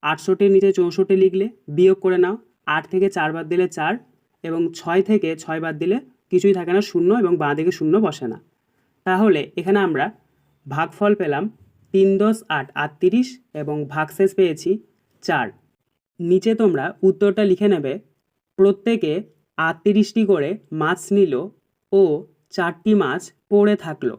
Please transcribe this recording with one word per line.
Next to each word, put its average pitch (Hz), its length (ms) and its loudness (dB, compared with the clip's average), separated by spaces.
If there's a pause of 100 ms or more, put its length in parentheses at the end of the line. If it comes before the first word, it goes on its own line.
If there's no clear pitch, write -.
আটষট্টির 190 520 0
নিচে 196 220 4
চৌষট্টি 190 460 0
লিখলে 190 220 2 (300)
বিয়োগ 190 300 4
করে 185 180 0
নাও, 185 120 -2 (400)
আট 156 160 -4
থেকে 190 240 0
চার 160 200 -2
বাদ 165 160 -8
দিলে 180 140 0 (120)
চার 160 160 -2 (500)
এবং 165 180 -4 (180)
ছয় 175 300 0
থেকে 208 200 2 (140)
ছয় 160 200 -6
বাদ 160 180 -6
দিলে 185 160 0 (340)
কিছুই 190 260 4
থাকে 175 160 -4
না, 202 80 4
শূন্য 175 280 0 (120)
এবং 175 200 2
বাঁ 147 140 0
দিকে 160 160 -2
শূন্য 156 220 -2 (120)
বসে 147 220 -6
না। 110 100 -8 (680)
তাহলে 185 360 2 (160)
এখানে 190 300 0
আমরা 151 180 -2 (600)
ভাগফল 156 560 -2
পেলাম 151 220 -2 (500)
তিন 190 140 4 (100)
দশ 214 200 2 (120)
আট 151 180 -4 (160)
আটত্রিশ 196 440 0 (340)
এবং 147 140 -6 (180)
ভাগশেষ 156 420 0
পেয়েছি 175 360 0 (520)
চার। 139 240 -2 (720)
নিচে 185 320 0 (100)
তোমরা 160 240 0 (220)
উত্তরটা 202 440 0
লিখে 196 220 0
নেবে, 139 200 -4 (680)
প্রত্যেকে 196 540 0 (440)
আটত্রিশটি 196 720 0
করে 151 180 0 (320)
মাছ 170 180 -2 (180)
নিল 180 160 2 (580)
ও 196 100 4 (540)
চারটি 175 380 -2 (100)
মাছ 147 180 -4 (280)
পড়ে 208 260 4 (100)
থাকলো। 135 340 -6